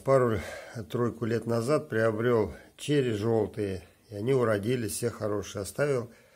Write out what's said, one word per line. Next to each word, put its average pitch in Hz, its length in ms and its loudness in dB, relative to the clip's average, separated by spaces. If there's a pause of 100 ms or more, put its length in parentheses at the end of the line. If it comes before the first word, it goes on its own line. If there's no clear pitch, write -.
пару-тройку 120 1200 0
лет 110 200 0
назад 120 440 0
приобрел 113 640 2 (240)
черри 139 340 2
желтые, 104 720 0 (260)
и 107 60 -12
они 113 180 0
уродились, 113 600 2
все 117 160 -2
хорошие. 104 540 -4
Оставил, 131 480 -2 (240)